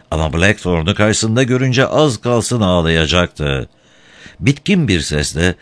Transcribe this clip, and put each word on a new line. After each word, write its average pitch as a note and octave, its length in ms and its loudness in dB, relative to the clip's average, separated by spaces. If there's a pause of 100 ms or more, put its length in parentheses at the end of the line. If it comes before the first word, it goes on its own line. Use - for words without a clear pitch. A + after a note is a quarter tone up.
(120)
ama D#2+ 220 -2
Blackthorn'u F2+ 640 0
karşısında A2 480 0
görünce B2+ 440 0
az C3+ 300 2
kalsın A#2 440 0
ağlayacaktı. E2 1080 0 (720)
Bitkin C#3 480 0
bir F2+ 140 0
sesle, D2+ 600 -2